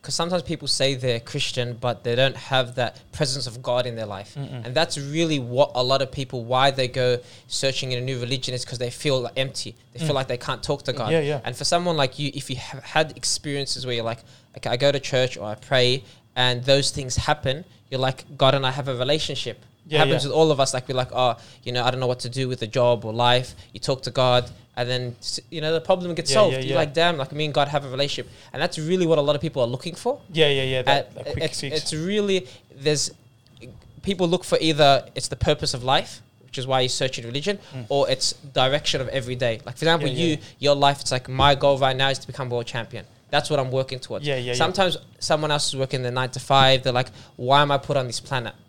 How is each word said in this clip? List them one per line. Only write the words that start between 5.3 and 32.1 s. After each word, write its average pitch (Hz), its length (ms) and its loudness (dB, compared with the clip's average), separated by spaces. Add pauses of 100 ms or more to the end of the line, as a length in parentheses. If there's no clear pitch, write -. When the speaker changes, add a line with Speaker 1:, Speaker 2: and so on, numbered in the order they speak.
Speaker 1:
what 123 360 2
a 127 80 2
lot 135 180 2
of 131 100 -2
people, 131 320 -6
why 127 280 4
they 131 180 0
go 123 300 0 (280)
searching 131 460 -2
in 120 60 -4
a - 20 -4
new 127 180 -4
religion, 127 340 -4
is 123 120 -6
'cause 123 140 -10
they 135 100 -4
feel, 131 320 0
like, 120 160 -6
empty. 131 380 -4 (180)
They 123 60 -16
feel 160 100 -2
Speaker 2:
Mm. 147 60 2
Speaker 1:
like 131 120 0
they 123 100 -4
can't 127 260 -6
talk 143 200 -4
to 127 100 -4
God. 120 180 -2
Speaker 2:
Yeah, 160 100 4
yeah. 143 240 -2
Speaker 1:
And 123 100 -6
for - 80 -10
someone 175 320 2
like 139 240 0
you, 143 140 -2
if 139 160 -10
you 131 80 -4
have - 260 -12
had 156 320 0
experiences 139 680 -4
where 123 100 -2
you're 117 100 -4
like, 113 140 -4 (380)
"Okay, - 120 -6
I 120 80 0
go 139 140 4
to 139 80 0
church 127 380 0
or 98 80 -8
I 107 100 -6
pray," 127 480 2 (320)
and 123 300 2
those 139 260 4
things 131 240 -6
happen, 151 480 -2 (280)
you're 131 100 -4
like, 131 240 -2 (120)
"God 135 180 6
and 135 100 0
I 127 60 0
have 135 180 -6
a 131 60 -4
relationship." 131 680 -4 (240)
Speaker 2:
Yeah, 151 120 2
Speaker 1:
Happens 135 240 4
Speaker 2:
yeah. 139 60 -2
Speaker 1:
with 113 80 -2
all 160 140 6
of 135 100 2
us. 131 120 2
Like, 127 140 -6
we're 135 80 -4
like, 127 180 -2
"Oh, 120 220 2 (280)
you 123 100 -6
know, 123 120 0
I 123 60 4
don't 127 80 -4
know 127 80 -2
what 123 140 -2
to 123 80 -8
do 131 200 -4
with 123 100 -6
the 113 80 -6
job 120 380 2
or 110 80 -6
life." 123 400 2 (200)
You - 80 -14
talk - 220 -2
to 120 80 -6
God, 123 380 2 (280)
and 123 120 -4
then, 123 300 -4
s-, - 220 -8 (100)
you 165 100 -10
know, 156 120 -2
the 160 80 0
problem 180 340 0
gets 160 160 -2
Speaker 2:
Yeah, 135 40 2
Speaker 1:
solved. 131 180 6
Speaker 2:
yeah, 131 80 -2
Speaker 1:
You're 131 80 -6
Speaker 2:
yeah. 135 80 0
Speaker 1:
like, 147 180 0
"Damn, 170 220 2
like, 135 160 -6
me 151 120 -2
and 147 80 -4
God 143 140 4
have 143 180 -2
a 131 40 -10
relationship." 139 420 -4 (220)
And 131 80 -6
that's - 180 -4
really 175 260 2
what 160 140 6
a - 20 4
lot 143 140 4
of 143 60 -4
people 151 200 -2
are 117 60 2
looking 127 260 -6
for. 269 280 -4 (100)
Speaker 2:
Yeah, 156 160 6
yeah, 135 160 2
yeah. 131 200 -2
That, 139 280 4
Speaker 1:
Uh, - 120 -14
Speaker 2:
that - 100 -8
quick 160 100 -4
Speaker 1:
it's, - 160 -4
Speaker 2:
fix. 143 180 -4
Speaker 1:
it's 156 160 -4
really, 190 540 0 (280)